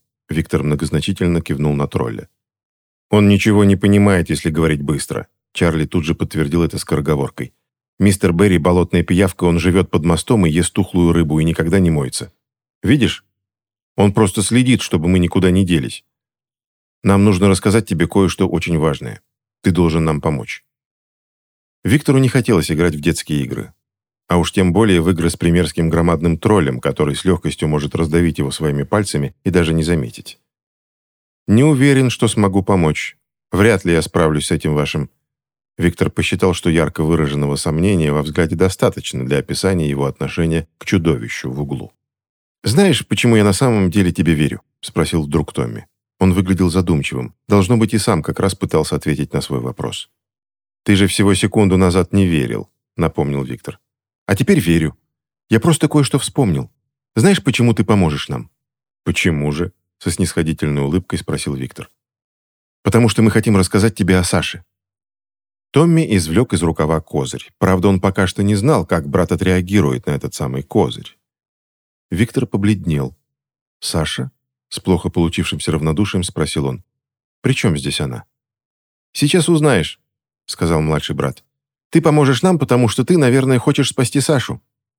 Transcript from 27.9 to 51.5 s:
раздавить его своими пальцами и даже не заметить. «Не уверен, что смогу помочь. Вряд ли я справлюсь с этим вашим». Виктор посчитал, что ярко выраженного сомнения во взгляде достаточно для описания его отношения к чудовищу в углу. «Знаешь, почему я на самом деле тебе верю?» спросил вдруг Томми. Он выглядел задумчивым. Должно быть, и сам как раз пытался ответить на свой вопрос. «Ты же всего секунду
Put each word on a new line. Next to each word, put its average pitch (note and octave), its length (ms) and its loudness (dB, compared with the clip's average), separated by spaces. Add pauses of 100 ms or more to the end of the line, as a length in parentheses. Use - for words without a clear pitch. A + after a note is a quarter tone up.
раздавить E2 420 0
его C#2 120 -4
своими C#2+ 320 -4
пальцами D2 600 -2
и F#2 80 -4
даже E2 240 2
не D#2+ 80 0
заметить. D#2 560 -6 (1080)
«Не A2+ 160 4
уверен, C3+ 460 2
что A#2 180 -2
смогу G2 340 0
помочь. F2 540 -2 (340)
Вряд G2 340 2
ли F2+ 80 2
я D#2+ 100 2
справлюсь D#2 440 0
с - 60 -6
этим D#2 220 -2
вашим». D2 360 -4 (680)
Виктор E2+ 320 0
посчитал, F2+ 440 -2
что - 160 -2
ярко D#2+ 340 0
выраженного D2 500 0
сомнения D#2+ 580 0
во D2 100 -2
взгляде D#2 340 -2
достаточно F#2 680 -2
для C#2 140 -2
описания E2+ 500 -2
его C#2 180 -2
отношения D#2+ 600 -4 (100)
к - 80 -20
чудовищу C2+ 640 -2
в C2+ 120 -6
углу. C#2 300 -10 (720)
«Знаешь, F3+ 420 2
почему A2+ 300 2
я G#2 80 4
на G2+ 80 4
самом A2 360 0
деле F2 240 0
тебе D#2+ 220 0
верю?» D2 260 -2 (200)
спросил E2 420 -2
вдруг D2+ 300 -2
Томми. A1+ 340 -8 (320)
Он F#2 140 4
выглядел F#2 360 0
задумчивым. D#2 640 -2 (120)
Должно G2+ 300 2
быть, A2 180 0
и A2 40 0
сам F#2 260 0
как - 160 -4
раз F#2+ 160 0
пытался D#2 400 -2
ответить D2 360 -4
на C#2+ 80 -2
свой C2+ 200 -6
вопрос. - 500 -10 (760)
«Ты G2+ 120 4
же F#2+ 100 4
всего G2 280 2
секунду G2 420 2